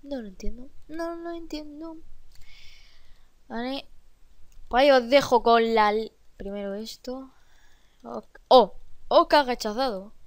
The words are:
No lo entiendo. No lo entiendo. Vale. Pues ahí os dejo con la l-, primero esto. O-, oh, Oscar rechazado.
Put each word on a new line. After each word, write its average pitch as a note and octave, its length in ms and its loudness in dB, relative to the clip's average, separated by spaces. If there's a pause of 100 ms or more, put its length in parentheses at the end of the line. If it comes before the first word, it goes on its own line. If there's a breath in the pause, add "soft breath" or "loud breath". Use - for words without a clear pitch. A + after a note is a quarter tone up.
No C#4 200 -10
lo G#3+ 60 -14
entiendo. A3 420 -6 (180)
No E4 260 -8
lo E4+ 180 -10
entiendo. D#4+ 680 -12 (1500 soft breath)
Vale. B3+ 380 -8 (800)
Pues A#3+ 120 2
ahí C#4+ 100 8
os B3 200 6
dejo C4 320 6
con A3+ 320 4
la G#3+ 160 4
l-, A3 200 -4 (280)
primero G3 340 -8
esto. B3+ 580 -12 (720)
O-, A#3 220 -12 (240)
oh, A#3+ 280 6 (320)
Oscar D4+ 360 4
rechazado. A3 680 -6 (120)